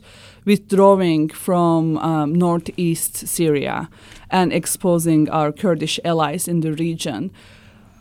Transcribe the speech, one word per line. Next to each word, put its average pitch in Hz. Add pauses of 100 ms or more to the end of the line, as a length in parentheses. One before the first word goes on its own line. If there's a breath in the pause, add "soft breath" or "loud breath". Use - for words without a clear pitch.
(460 loud breath)
withdrawing 190
from, 165
um, 156
northeast 170
Syria 143 (400 loud breath)
and 185
exposing 165
our 151
Kurdish 156
allies 165
in 170
the 156
region. 165 (680 soft breath)